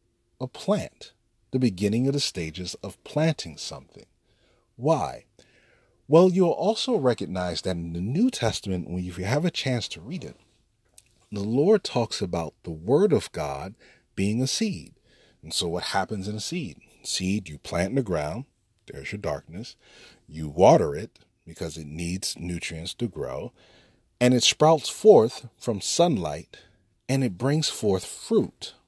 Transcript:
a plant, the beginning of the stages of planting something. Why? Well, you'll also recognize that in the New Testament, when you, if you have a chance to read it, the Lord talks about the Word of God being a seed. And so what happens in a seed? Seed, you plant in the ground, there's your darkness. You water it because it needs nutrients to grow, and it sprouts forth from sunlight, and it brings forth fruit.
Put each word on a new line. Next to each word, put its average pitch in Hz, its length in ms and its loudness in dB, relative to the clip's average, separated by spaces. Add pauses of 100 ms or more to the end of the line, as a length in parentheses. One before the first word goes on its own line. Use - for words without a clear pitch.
(420)
a 127 60 -6
plant, - 680 -4 (380)
the 131 80 0
beginning 107 480 2
of 139 60 0
the 143 60 -2
stages 87 640 -6
of - 220 -12
planting 151 540 -2
something. - 500 -14 (680)
Why? 113 500 -2 (840)
Well, 175 240 8
you'll 180 180 4
also 214 460 0
recognize 90 640 0
that 90 160 -2
in 85 160 -6
the 85 80 -4
New 170 300 2
Testament, 98 580 -4
when 90 140 -4
you, 90 80 -6
if 90 80 -10
you 92 60 -4
have 147 200 0
a 170 60 0
chance 123 380 -4
to 156 120 -12
read 165 220 -12
it, - 140 -16 (960)
the 101 120 -6
Lord 147 400 4
talks - 380 -2
about 85 420 -4
the 87 80 -10
Word 135 420 2
of - 180 0
God 76 440 -8 (400)
being 104 260 0
a 131 60 0
seed. 160 460 -4 (500)
And 78 100 -12
so 90 140 -2
what 85 180 -4
happens 98 420 -2
in 104 80 -6
a 110 40 -8
seed? 139 400 -8 (240)
Seed, 95 460 -2
you 73 80 -12
plant 92 320 -2
in 123 60 -4
the 139 60 2
ground, 90 440 -4 (420)
there's - 240 -12
your 104 80 -10
darkness. 90 560 -8 (520)
You 78 220 -10
water 90 460 6
it - 240 -10 (260)
because 82 320 -10
it 78 80 -12
needs 85 540 -6
nutrients 85 560 -8
to 120 120 -4
grow, 69 440 -8 (720)
and 127 120 6
it 120 100 4
sprouts 156 440 4
forth 135 720 6
from 104 240 -4
sunlight, 90 760 0 (520)
and 135 160 2
it 92 120 -4
brings 143 300 0
forth 98 380 0
fruit. - 680 -2 (140)